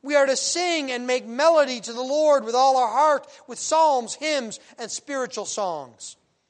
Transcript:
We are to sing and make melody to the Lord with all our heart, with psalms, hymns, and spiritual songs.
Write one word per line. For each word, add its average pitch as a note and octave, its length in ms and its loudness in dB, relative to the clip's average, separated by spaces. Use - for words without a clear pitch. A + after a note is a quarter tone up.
We C#4 140 -2
are C#4 100 6
to C4+ 100 0
sing E4 540 -2
and B3 160 -6
make B3+ 220 -2
melody C#4 520 2
to A3 140 -12
the A#3 80 -8
Lord C#4+ 420 2
with A3+ 120 -4
all C4 200 4
our B3 120 2
heart, C#4 400 2
with A#3+ 140 -14
psalms, D4 560 2
hymns, C#4 440 -6
and A3+ 100 -10
spiritual B3+ 560 -8
songs. D3+ 720 -8